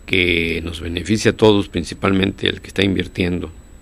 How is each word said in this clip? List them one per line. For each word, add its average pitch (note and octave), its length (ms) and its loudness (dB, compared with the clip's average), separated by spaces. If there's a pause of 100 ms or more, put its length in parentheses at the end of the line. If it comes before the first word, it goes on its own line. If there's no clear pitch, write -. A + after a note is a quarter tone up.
que E2+ 560 0
nos E2 180 -8
beneficia F2 500 0
a F2+ 60 -2
todos, G#2 300 6
principalmente F#2+ 800 0
el - 120 -2
que - 100 -16
está - 140 -2
invirtiendo, F2+ 680 -2 (300)